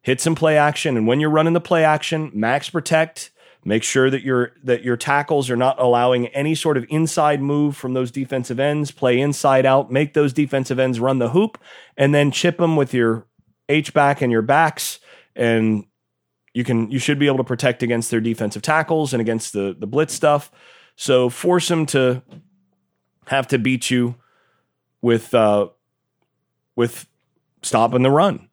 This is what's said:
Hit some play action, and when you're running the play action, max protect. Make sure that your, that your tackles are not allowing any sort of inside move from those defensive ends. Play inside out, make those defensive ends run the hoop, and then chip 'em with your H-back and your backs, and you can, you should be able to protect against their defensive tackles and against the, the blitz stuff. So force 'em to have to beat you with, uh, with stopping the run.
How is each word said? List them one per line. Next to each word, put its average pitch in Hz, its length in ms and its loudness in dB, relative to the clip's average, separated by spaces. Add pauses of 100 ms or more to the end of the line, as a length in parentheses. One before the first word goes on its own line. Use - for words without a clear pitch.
Hit 131 180 -2
some 165 160 0
play 156 220 2
action, 147 400 0
and 110 100 0
when 127 140 2
you're 151 80 0
running 156 240 2
the 170 80 2
play 165 240 0
action, 156 480 -2
max 117 380 -2
protect. 160 640 -4 (320)
Make 107 200 -2
sure 131 240 2
that 135 140 -4
your, 123 300 -2 (120)
that 123 180 -2
your 120 140 -2
tackles 143 520 -2
are 123 80 -2
not 131 220 0
allowing 123 500 2
any 147 260 -2
sort 147 220 -2
of 120 120 -4
inside 151 520 0
move 143 360 -2
from 127 160 -8
those 127 180 -4
defensive 127 480 -6
ends. 147 320 -2
Play 123 300 0
inside 139 460 2
out, 135 260 2
make 147 220 -2
those 147 180 2
defensive 131 480 -2
ends 131 180 0
run 131 200 0
the 120 100 0
hoop, 196 300 0 (400)
and 143 160 4
then 147 160 4
chip 170 280 -2
'em 165 180 2
with 139 180 0
your 113 320 0 (420)
H-back 143 520 0
and 123 120 0
your 113 100 2
backs, 147 560 0 (380)
and 110 480 0 (680)
you 120 120 -4
can, 113 260 -2
you 135 80 -4
should 139 220 -2
be 143 80 2
able 135 100 0
to 131 60 -2
protect 123 400 -2
against 117 260 -2
their 117 100 0
defensive 110 400 -4
tackles 156 540 -2
and 117 60 0
against 113 320 -4
the, 98 260 -4
the 104 80 -10
blitz 147 260 -2
stuff. 147 380 0 (460)
So 127 340 2
force 175 400 0
'em 160 160 0
to 127 360 0 (1080)
have 135 180 0
to 135 120 0
beat 123 320 -2
you 123 260 0 (840)
with, 117 320 0
uh, 104 360 4 (1040)
with 120 320 -4 (560)
stopping 117 400 0
the 131 80 4
run. 170 420 0